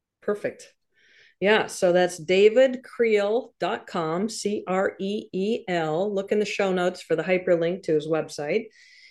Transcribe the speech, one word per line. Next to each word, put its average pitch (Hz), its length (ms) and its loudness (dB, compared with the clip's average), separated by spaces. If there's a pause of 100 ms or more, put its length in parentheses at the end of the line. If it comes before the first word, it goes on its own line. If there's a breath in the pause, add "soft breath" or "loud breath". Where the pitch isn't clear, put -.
(220)
Perfect. - 520 -6 (680 soft breath)
Yeah. 202 280 2
So - 240 0
that's 175 260 2
david 214 640 4
creel 220 760 0
dot 185 260 -4
com, 175 440 -2
C 208 360 -4
R 190 320 0
E 202 340 -6
E 202 360 -2
L. 170 440 -2
Look 196 200 -4
in 208 80 2
the 208 60 0
show 196 280 -2
notes 180 300 -2
for 160 120 0
the 156 80 -2
hyperlink 180 600 2
to 165 100 0
his 151 140 0
website. 156 600 -2 (440 soft breath)